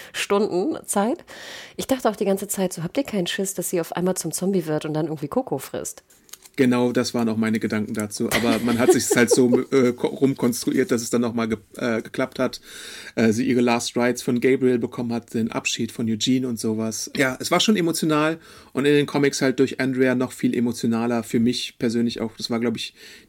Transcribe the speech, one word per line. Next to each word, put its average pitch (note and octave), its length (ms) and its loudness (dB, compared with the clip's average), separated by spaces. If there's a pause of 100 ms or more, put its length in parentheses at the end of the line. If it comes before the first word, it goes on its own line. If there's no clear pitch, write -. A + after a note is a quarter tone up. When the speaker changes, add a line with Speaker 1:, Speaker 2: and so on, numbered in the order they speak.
(140)
Speaker 1:
Stunden G3+ 720 0
Zeit. A3 360 0 (540)
Ich F#3 80 -6
dachte C4 240 0
auch G#3+ 60 -2
die G#3+ 100 -2
ganze G3 220 0
Zeit F#3+ 260 -2
so, E3+ 80 -8
habt E3 160 -6
ihr - 60 2
keinen F3+ 240 -2
Schiss, F#3+ 260 -4
dass F3 160 -6
sie F3+ 100 0
auf E3 160 -4
einmal F3+ 200 0
zum E3 160 -6
Zombie F3+ 340 0
wird D3+ 200 -2
und D#3 100 -4
dann D#3 100 0
irgendwie D3+ 220 -6
Coco G3 320 -2
frisst? - 420 -10 (540)
Speaker 2:
Genau, B2 360 4
das A#2+ 220 0
waren A#2 160 0
auch A2 80 -2
meine A2 200 2
Gedanken G#2+ 360 -2
dazu. G#2+ 400 -4
Aber A2+ 260 0
man A#2 200 0
hat D4 120 6
sich's - 240 2
halt - 140 6
so, B2 300 6
<laughs> - 120 -6
äh, B2 220 4
ko-, - 140 -2
rumkonstruiert, C3 840 0
dass A#2 100 0
es A2+ 80 -8
dann A#2+ 120 2
nochmal A2+ 260 -2
ge-, A2 100 -2 (200)
äh, A#2 240 -2
geklappt - 360 -6
hat. B2+ 220 -2 (560)
Äh, A2+ 160 6
sie B2 160 0
ihre B2 140 4
Last A#2+ 340 2
Rites A#2+ 280 2
von B2 180 0
Gabriel B2+ 360 4
bekommen A#2 360 -4
hat, A#2 200 -8
den A2+ 200 -2
Abschied B2+ 400 -4
von A#2 160 -2
Eugene B2+ 400 0
und A2+ 100 -4
sowas. A2 560 -2
Ja, C3 240 0
es - 100 -6
war F3 120 2
schon G#3+ 160 0
emotional D#3+ 600 0 (340)
und B2+ 100 0
in C#3+ 100 4
den C#3+ 120 4
Comics C#3+ 360 0
halt C3 180 2
durch C3 200 2
Andrea C3 360 2
noch B2+ 180 -2
viel B2 200 0
emotionaler. A#2 720 0
Für B2 160 0
mich B2 400 0
persönlich A#2 400 0
auch. A2+ 160 -4
Das - 140 -10
war, A#2+ 100 0
glaub A#2+ 160 0
ich, - 180 -10 (360)